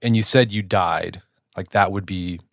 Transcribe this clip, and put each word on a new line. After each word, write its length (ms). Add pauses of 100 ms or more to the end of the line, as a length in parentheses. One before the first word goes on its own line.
and 120
you 80
said 300
you 100
died, 600 (340)
like, 140
that 200
would 160
be 320 (140)